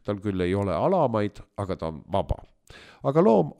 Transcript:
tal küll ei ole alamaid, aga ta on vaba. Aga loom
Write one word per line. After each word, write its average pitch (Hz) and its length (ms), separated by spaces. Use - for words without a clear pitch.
tal 104 160
küll 95 240
ei 90 100
ole 98 220
alamaid, 117 640
aga 95 240
ta 82 80
on 78 140
vaba. 92 300
Aga 143 180
loom 196 380